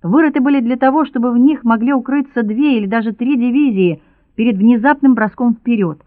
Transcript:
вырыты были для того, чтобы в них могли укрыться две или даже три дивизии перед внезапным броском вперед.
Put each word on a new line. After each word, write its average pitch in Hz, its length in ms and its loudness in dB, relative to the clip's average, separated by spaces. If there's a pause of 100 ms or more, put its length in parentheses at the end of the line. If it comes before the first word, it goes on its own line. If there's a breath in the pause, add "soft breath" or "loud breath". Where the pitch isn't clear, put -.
вырыты 285 380 0
были 277 200 2
для 240 160 -2
того, 269 280 0
чтобы 247 260 -4
в 240 80 0
них 269 240 2
могли 233 300 0
укрыться 277 500 -4
две 233 360 0
или 202 80 -4
даже 220 260 -4
три 254 240 -2
дивизии 233 680 0 (320 soft breath)
перед 226 220 0
внезапным 247 580 2
броском 233 400 -2
вперед. 208 520 -4